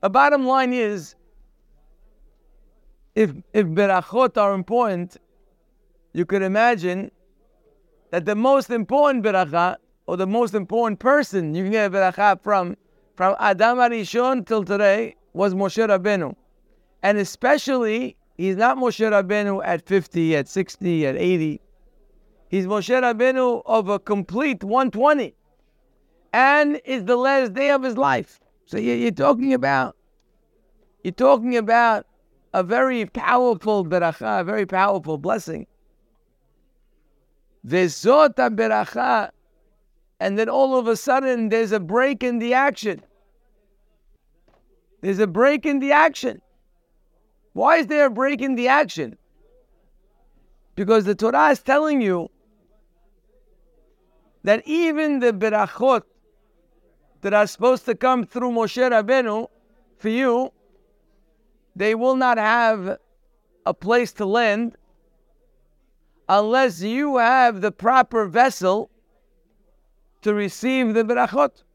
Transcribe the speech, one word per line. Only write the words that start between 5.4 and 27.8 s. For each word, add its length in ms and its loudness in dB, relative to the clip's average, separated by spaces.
you 120 -2
could 160 -2
imagine 680 -2
that 140 -4
the 100 -2
most 340 2
important 540 0
beracha, 520 0
or 100 -4
the 80 -2
most 300 -2
important 440 -4
person 540 0
you 100 -4
can 80 -2
get 220 0
a 20 -4
beracha 460 2
from, 340 -2
from 240 2
Adam 380 2
HaRishon 720 0
till 160 -2
today, 520 0
was 200 0
Moshe 340 -2
Rabbeinu. 480 0
And 140 2
especially, 1000 -2
he's 180 -2
not 220 2
Moshe 300 -2
Rabbeinu 560 0
at 220 -4
fifty, 500 0
at 120 -2
sixty, 580 -4
at 100 -2
eighty. 460 -2
He's 180 -2
Moshe 240 -4
Rabbeinu 760 0
of 240 0
a 100 -2
complete 640 -4
one 260 0
twenty, 460 0
and 520 2
is 200 -6
the 100 2
last 380 0
day 160 -2
of 140 0